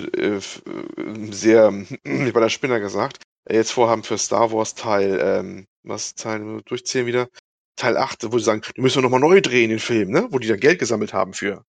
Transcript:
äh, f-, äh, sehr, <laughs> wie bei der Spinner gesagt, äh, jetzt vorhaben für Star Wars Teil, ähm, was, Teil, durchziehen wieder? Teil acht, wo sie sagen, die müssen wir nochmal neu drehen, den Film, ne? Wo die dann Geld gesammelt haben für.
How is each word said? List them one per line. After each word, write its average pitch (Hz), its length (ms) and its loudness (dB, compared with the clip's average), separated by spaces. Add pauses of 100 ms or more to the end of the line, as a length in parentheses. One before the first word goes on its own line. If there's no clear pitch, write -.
(140)
äh, 101 240 0
f-, - 280 -12
äh, - 680 -10
sehr, 107 400 6
<laughs> 101 320 -8
wie 139 280 -2
bei 113 80 2
der 113 100 4
Spinner 123 300 -2
gesagt, 104 440 -6 (220)
äh, - 100 -2
jetzt 110 160 2
vorhaben 113 320 2
für 107 140 -6
Star 110 340 0
Wars 110 240 -2
Teil, 98 460 0
ähm, 95 440 -4 (180)
was, - 320 -10
Teil, 107 500 -8
durchziehen 123 420 -4
wieder? 123 220 0 (500)
Teil 120 160 2
acht, 110 360 -4
wo 120 80 2
sie 110 60 -2
sagen, 107 160 2 (140)
die 117 60 -6
müssen 127 140 2
wir 135 80 2
nochmal 127 160 4
neu 170 200 6
drehen, 123 300 2
den 110 80 0
Film, 107 320 0
ne? 175 220 0
Wo 135 80 0
die 113 80 -8
dann 107 120 0
Geld 156 200 4
gesammelt 110 340 -2
haben 95 220 -2
für. 98 340 -6